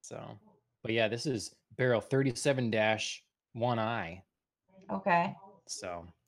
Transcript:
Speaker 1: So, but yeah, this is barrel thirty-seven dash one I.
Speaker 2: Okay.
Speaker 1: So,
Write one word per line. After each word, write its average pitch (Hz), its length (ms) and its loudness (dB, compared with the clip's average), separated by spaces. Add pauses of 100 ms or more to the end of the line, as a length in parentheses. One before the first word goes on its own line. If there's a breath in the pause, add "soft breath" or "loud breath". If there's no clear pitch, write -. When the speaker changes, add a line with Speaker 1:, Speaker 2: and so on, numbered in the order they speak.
Speaker 1:
So, - 380 -12 (420)
but 113 100 -2
yeah, 113 160 4
this 117 180 -4
is 120 300 -4 (220)
barrel 123 240 4
thirty-seven 131 720 2
dash 107 520 0 (300)
one 117 260 0
I. 101 440 -4 (680)
Speaker 2:
Okay. 185 420 2 (320)
Speaker 1:
So, 87 400 -10 (220)